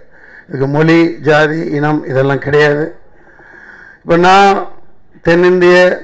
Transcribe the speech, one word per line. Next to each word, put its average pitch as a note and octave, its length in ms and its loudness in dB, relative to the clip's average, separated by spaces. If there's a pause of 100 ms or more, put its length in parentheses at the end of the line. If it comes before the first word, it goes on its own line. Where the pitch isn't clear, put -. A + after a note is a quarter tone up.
(480)
இதுக்கு C3+ 200 -6
மொழி, D#3+ 540 0
ஜாதி, D3+ 380 0
இனம் D3+ 460 -4
இதெல்லாம் C3+ 340 -2
கிடையாது. D3 560 -2 (1080)
இப்ப E3 160 -2
நான் G3 640 2 (420)
தென்னிந்திய F3+ 840 2